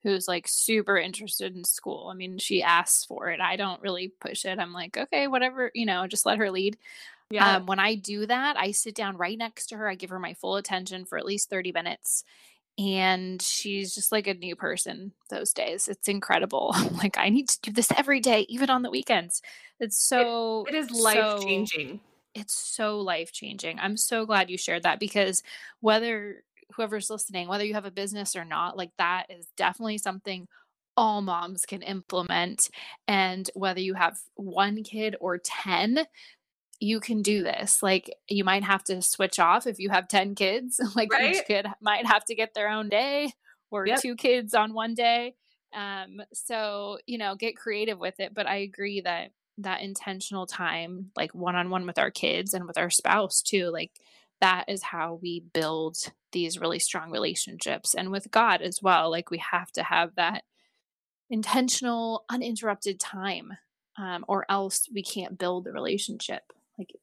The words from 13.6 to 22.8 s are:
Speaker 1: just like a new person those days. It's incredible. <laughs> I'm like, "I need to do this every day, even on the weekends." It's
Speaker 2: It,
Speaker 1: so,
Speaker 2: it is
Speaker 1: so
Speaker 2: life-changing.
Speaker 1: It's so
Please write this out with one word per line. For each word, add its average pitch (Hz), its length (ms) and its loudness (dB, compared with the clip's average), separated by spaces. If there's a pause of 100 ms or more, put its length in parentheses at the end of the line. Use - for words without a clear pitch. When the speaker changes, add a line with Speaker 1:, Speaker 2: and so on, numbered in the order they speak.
Speaker 1:
just - 180 -2
like 208 140 2
a 196 80 0
new 175 220 -8
person 180 580 -4 (160)
those - 220 -2
days. - 360 -2
It's 202 200 -6
incredible. - 640 0
<laughs> - 20 0
I'm 185 220 0
like, 196 220 0
"I - 120 4
need 254 200 4
to - 120 0
do 214 100 -8
this 226 200 2
every 277 280 4
day, 220 280 4
even 254 220 0
on 254 120 4
the 247 80 -4
weekends." 214 520 0 (380)
It's 220 180 -2 (160)
Speaker 2:
It, 247 140 4
Speaker 1:
so, 226 380 -2
Speaker 2:
it 285 80 -4
is 302 180 -2
Speaker 1:
so - 0 -
Speaker 2:
life-changing. 208 1080 2 (340)
Speaker 1:
It's 208 200 -6
so 214 460 -2